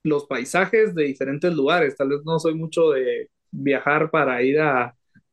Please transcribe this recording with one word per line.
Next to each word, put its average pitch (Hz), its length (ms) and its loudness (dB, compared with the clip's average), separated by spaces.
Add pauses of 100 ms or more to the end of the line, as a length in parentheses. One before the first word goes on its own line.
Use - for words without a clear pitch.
los 147 240 0
paisajes 180 640 0
de 160 120 0
diferentes 143 500 -2
lugares. 151 420 2
Tal 139 120 -2
vez 143 160 -4
no 160 160 -2
soy 160 160 0
mucho 160 340 0
de 127 380 -2 (240)
viajar 143 580 0
para 131 320 0
ir 139 160 2
a 131 380 0 (360)